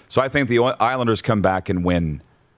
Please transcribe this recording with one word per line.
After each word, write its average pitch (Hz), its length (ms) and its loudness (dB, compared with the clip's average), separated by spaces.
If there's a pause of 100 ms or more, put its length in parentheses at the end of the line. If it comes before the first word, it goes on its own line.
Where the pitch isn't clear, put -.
So - 160 0
I 135 60 0
think 139 200 0
the 117 120 4
Islanders 120 600 0
come 107 200 0
back 92 260 0
and 90 160 -2
win 85 380 -2 (360)